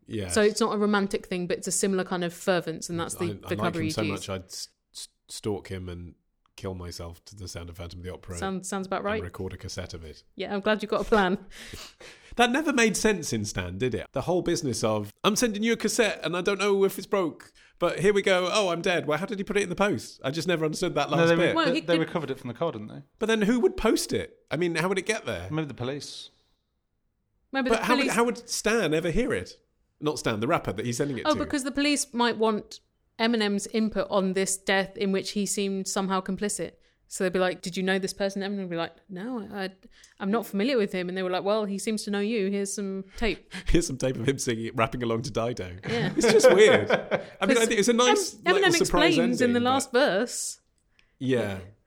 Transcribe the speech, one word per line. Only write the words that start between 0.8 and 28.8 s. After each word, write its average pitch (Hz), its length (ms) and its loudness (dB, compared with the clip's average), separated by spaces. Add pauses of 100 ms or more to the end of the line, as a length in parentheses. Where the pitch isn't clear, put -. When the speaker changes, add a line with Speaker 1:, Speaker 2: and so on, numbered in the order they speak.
Speaker 2:
thing, 180 200 -4
but 180 120 -2
it's - 100 -10
a 180 40 -4
similar 190 320 0
kind 180 200 -4
of 170 100 -4
fervence, 170 560 -2
and 170 100 -4
that's - 140 -6
the 180 100 -6
Speaker 1:
I, 170 40 -2
I - 20 -6
like 98 180 -10
Speaker 2:
vocabulary 170 380 -2
Speaker 1:
him 156 60 -2
so 110 100 -2
Speaker 2:
you 101 100 -2
use. 98 160 -8
Speaker 1:
much 95 80 -4
I'd 92 80 -10
s-, - 240 -14 (260)
s-, - 140 -14 (200)
stalk - 400 -6
him 92 200 -8
and 87 260 -12 (420)
kill 95 180 -8
myself 87 520 -12
to 104 100 -20
the 98 120 -12
sound 85 220 -12
of 82 60 -16
Phantom 85 240 -14
of 87 40 -12
the 90 80 -10
Opera 87 260 -12
Speaker 2:
Sound-, 190 280 -6
sounds 190 200 -6
about 190 120 -4
Speaker 1:
and - 80 -6
Speaker 2:
right. 214 160 -4
Speaker 1:
record 190 300 -8
a 90 40 -14
cassette - 380 -12
of 82 100 -12
it. 76 180 -18 (140)
Speaker 2:
Yeah, 190 180 -8
I'm 202 60 -4
glad 214 220 0
you've 208 80 -6
got 208 120 0
a - 20 -6
plan. 196 340 2 (340)
Speaker 1:
<laughs> - 60 -12 (580)
That 240 160 4
never 302 200 2
made 226 240 4
sense 190 360 0
in 107 120 -2
Stan, 92 340 -6
did 123 140 -2
it? 92 200 -4
The 127 100 -2
whole 170 180 0
business 151 440 -2
of, 107 280 0 (120)
"I'm 202 100 4
sending 214 300 0
you 233 80 4
a 226 40 0
cassette 214 460 0
and 165 140 -4
I 180 40 -2
don't 196 200 0
know 196 240 4
if 190 120 2
it's - 100 -10
broke, - 460 -2 (280)
but 156 180 2
here 196 160 4
we 196 80 2
go. 185 280 4
Oh, 202 180 2
I'm 170 120 0
dead." 165 260 0
Well, 147 120 2
how 190 80 -6
did 196 120 -6
he 196 60 -4
put 196 120 -2
it 202 80 2
in 175 40 -6
the 175 60 -6
post? 196 500 -2
I - 60 -2
just 156 160 -4
never 165 180 0
understood 156 300 -2
that 143 160 0
Speaker 3:
No, 160 60 2
Speaker 1:
last 165 140 6
Speaker 3:
they 170 60 6
Speaker 1:
bit. 170 120 4
Speaker 3:
re-, 110 60 2
Speaker 2:
Well, - 120 2
Speaker 3:
they, - 80 2
Speaker 2:
he - 60 0
Speaker 3:
they 170 180 0
Speaker 2:
could 160 80 0
Speaker 3:
recovered 147 240 -4
it 135 80 -6
from - 100 -12
the 117 60 -8
car, 170 180 -2
didn't 107 140 -10
they? 135 160 -14 (160)
Speaker 1:
But 220 80 -2
then 220 160 2
who 240 180 4
would 370 160 4
post 254 360 2
it? - 260 -4 (120)
I 139 60 -4
mean, 170 200 0
how 165 120 2
would 196 100 -2
it 180 80 -6
get 214 200 -4
there? 92 240 -6
Speaker 3:
Maybe 156 160 -4
the 127 80 -10
police. 127 560 -10 (1200)
Speaker 2:
Maybe 262 180 0
Speaker 1:
But 220 100 2
Speaker 2:
the - 40 -4
Speaker 1:
how 220 100 4
would, 277 80 4
Speaker 2:
police 196 120 0
Speaker 1:
how 233 100 4
would 240 240 -4
Stan 208 460 0